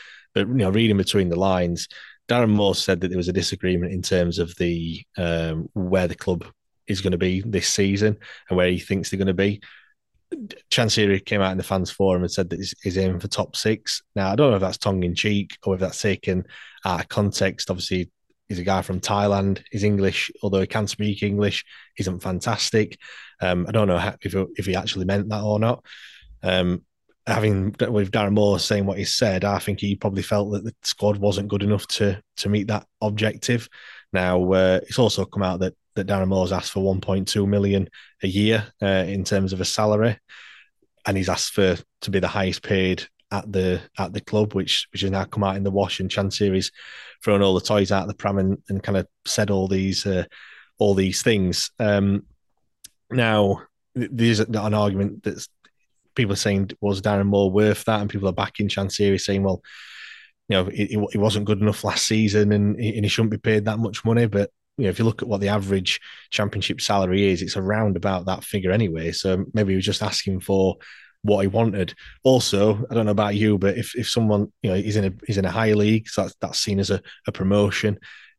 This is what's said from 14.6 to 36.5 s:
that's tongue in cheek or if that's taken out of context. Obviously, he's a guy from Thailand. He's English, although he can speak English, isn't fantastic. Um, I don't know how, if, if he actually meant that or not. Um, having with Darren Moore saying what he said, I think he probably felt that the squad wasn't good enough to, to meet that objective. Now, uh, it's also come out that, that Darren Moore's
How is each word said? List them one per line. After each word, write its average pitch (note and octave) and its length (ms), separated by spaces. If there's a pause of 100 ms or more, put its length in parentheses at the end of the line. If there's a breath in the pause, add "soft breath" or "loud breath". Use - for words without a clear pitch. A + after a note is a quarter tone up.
that's - 160
tongue F#2+ 260
in F2 100
cheek G2+ 480
or G2 120
if F2+ 60
that's F#2 220
taken F#2 420 (400 loud breath)
out F2 160
of - 80
context. G#2 640
Obviously, F#2 400 (380)
he's F#2+ 100
a F2 60
guy F#2+ 180
from F#2 180
Thailand. G2+ 680
He's G#2 140
English, G2 460 (120)
although G2 180
he G2 60
can G#2+ 200
speak G#2 360
English, G2+ 420 (340 loud breath)
isn't F#2+ 240
fantastic. G#2+ 760 (420 loud breath)
Um, F2+ 280
I - 40
don't G#2+ 160
know F2 100
how, G2 240
if, F2+ 120 (220)
if F#2 100
he F#2 80
actually F#2 300
meant G2+ 240
that G#2+ 140
or G#2 160
not. A2+ 260 (580 loud breath)
Um, F#2 400 (440)
having G#2+ 480 (140)
with G#2 220
Darren G#2 240
Moore G2+ 240
saying G2+ 260
what F#2+ 140
he F#2+ 60
said, G2 400
I G2+ 140
think G2 220
he G2 140
probably G2 280
felt G#2 300
that G2+ 120
the A2+ 180
squad G#2 340
wasn't G2+ 320
good G2+ 140
enough G2+ 260
to, G2+ 320 (180)
to - 100
meet G#2 180
that G#2 200 (140)
objective. G#2+ 680 (440 loud breath)
Now, F#2 400
uh, F#2 300
it's - 160
also G2+ 260
come G2+ 180
out F#2 180
that, F#2 140 (200)
that G2 120
Darren F#2+ 220
Moore's F#2 240